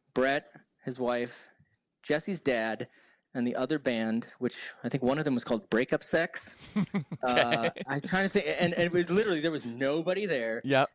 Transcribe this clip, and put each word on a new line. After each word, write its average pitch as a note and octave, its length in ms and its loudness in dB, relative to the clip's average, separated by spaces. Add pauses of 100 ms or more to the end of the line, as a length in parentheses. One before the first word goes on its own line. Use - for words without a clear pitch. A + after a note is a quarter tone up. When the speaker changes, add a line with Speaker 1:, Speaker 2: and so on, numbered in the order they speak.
(140)
Speaker 1:
Brett, C3+ 360 0 (360)
his B2+ 120 -8
wife, B2 480 -2 (580)
Jesse's D#3+ 360 0
dad, A2+ 480 0 (460)
and B2 120 -2
the B2 120 -2
other C3+ 220 0
band, A2+ 480 0 (120)
which - 300 -4 (140)
I - 60 -4
think C3 140 -2
one B2+ 140 4
of D3+ 80 0
them C#3+ 80 2
was A#2+ 100 0
called A2+ 260 -2
Breakup B2+ 340 2
Sex. - 520 -2 (180)
Speaker 2:
<laughs> G3+ 120 2 (360)
Speaker 1:
Uh, B2 480 2
Speaker 2:
Okay. - 180 -10
Speaker 1:
I'm C#3 140 -2
trying F#3 220 0
to F#3+ 60 2
think, F#3 160 2 (140)
and, F3 140 2
and F3 100 2
it E3+ 80 0
was F3 180 0
literally, F#3+ 320 2
there E3 100 0
was C#3+ 140 -6
nobody D3 600 0
there. A#2 400 -2
Speaker 2:
Yep. C3+ 300 4